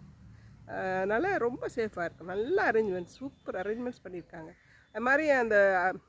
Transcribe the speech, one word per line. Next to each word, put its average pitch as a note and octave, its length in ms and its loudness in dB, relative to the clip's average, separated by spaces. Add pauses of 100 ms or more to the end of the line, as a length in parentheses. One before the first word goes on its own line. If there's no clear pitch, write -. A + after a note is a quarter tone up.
(680)
அஹ், F#3+ 280 -4
அதனால A3+ 420 0
ரொம்ப B3 380 -2
சேஃபாக G#3+ 280 -4
இருக்கு. D#3+ 220 -8
நல்ல C4 460 0
அரேஞ்ச்மெண்ட், G3 340 0
சூப்பர் - 500 -12
அரேஞ்ச்மெண்ட்ஸ் A3+ 480 -6
பண்ணியிருக்காங்க. E3+ 460 -14 (420)
அது A3 120 -8
மாதிரி C#4+ 260 4
அந்த, A#3 260 4 (540)